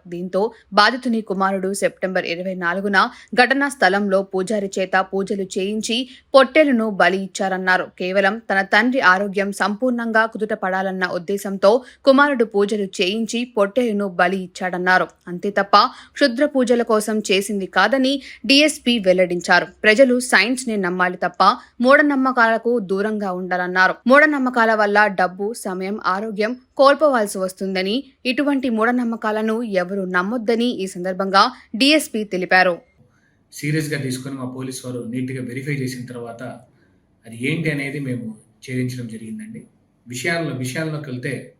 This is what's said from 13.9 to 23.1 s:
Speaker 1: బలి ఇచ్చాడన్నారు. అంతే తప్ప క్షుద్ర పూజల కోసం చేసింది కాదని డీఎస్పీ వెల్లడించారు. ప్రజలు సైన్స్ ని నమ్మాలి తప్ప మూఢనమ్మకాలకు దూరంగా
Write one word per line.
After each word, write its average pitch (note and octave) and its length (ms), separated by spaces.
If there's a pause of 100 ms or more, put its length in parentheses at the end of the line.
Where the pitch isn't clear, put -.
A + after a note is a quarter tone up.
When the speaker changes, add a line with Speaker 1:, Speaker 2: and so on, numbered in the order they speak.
Speaker 1:
బలి F#3 300
ఇచ్చాడన్నారు. F3+ 680 (200)
అంతే F3+ 220
తప్ప G3+ 280 (360)
క్షుద్ర C#4 320
పూజల B3 360
కోసం A3 380
చేసింది G3+ 460
కాదని C4 560 (240)
డీఎస్పీ C4+ 540
వెల్లడించారు. F3+ 680 (160)
ప్రజలు B3 360
సైన్స్ B3 500
ని G#3+ 80
నమ్మాలి F3+ 400
తప్ప F#3+ 400 (240)
మూఢనమ్మకాలకు B3+ 1000
దూరంగా G3+ 520